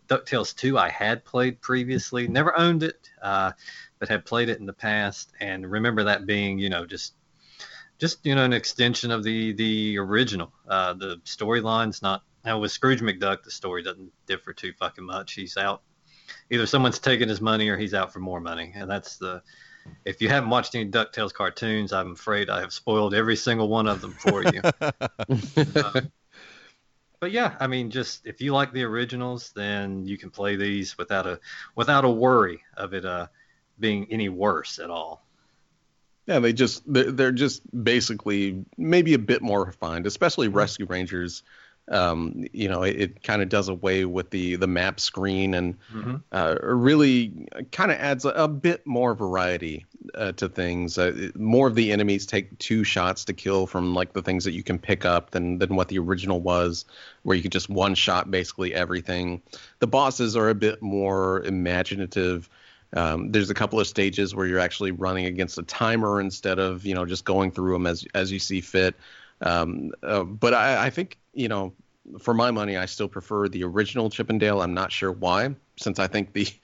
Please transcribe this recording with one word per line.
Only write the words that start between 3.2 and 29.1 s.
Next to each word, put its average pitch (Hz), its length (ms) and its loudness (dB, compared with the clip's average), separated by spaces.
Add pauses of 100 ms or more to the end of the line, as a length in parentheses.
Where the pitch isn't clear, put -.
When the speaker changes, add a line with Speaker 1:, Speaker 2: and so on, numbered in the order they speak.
Speaker 1:
uh, 98 300 0 (460)
but 101 120 -6
had 104 160 0
played 117 240 2
it 107 80 -2
in 101 80 -10
the 98 80 -10
past, 107 680 -2
and 95 300 -6
remember 110 340 0
that 101 220 0
being, 101 320 0
you 98 100 -2
know, 87 160 -2
just, - 300 -12 (840)
just, - 280 -4
you 143 80 2
know, 135 100 6
an 127 80 4
extension 120 580 0
of 113 140 -2
the, 110 300 -2
the 107 440 0
original. 101 540 0 (160)
Uh, 95 240 0
the 92 320 -8
storyline's 113 800 -2
not, 95 200 -2 (220)
now 113 140 -2
with 107 140 -2
Scrooge 131 280 2
McDuck, 98 440 -2
the - 60 -20
story 90 320 -6
doesn't 92 300 -10 (140)
differ - 260 -8
too 90 220 -12
fucking 92 300 -8
much. 95 280 -10
He's 92 240 -12
out, 98 240 -2 (720)
either 117 160 2
someone's 131 320 4
taking 120 320 2
his 98 100 -2
money 110 300 2
or 95 80 0
he's 101 160 -4
out 95 180 0
for 95 80 -14
more 90 200 -6
money, 85 340 -8
and 95 160 -10
that's 98 260 -8
the, 92 260 -10 (640)
if 95 160 -8
you 107 80 4
haven't 127 220 4
watched 120 240 2
any 110 160 -4
DuckTales 107 420 -2
cartoons, 107 600 -2
I'm 92 200 -4
afraid 101 380 -2
I 98 100 -2
have 92 120 -10
spoiled 107 420 0
every 110 220 4
single 113 320 0
one 110 180 2
of 101 140 0
them 98 120 -12
for 196 300 2
you. 175 180 2 (200)
Speaker 2:
<laughs> 131 960 -2
Speaker 1:
Uh, 131 240 0 (1200)
but 175 120 -4
yeah, 233 300 0
I 135 60 0
mean, 127 240 -2
just - 360 -6
if 113 160 -10
you 143 100 0
like 135 200 2
the 127 100 -2
originals, 123 760 -4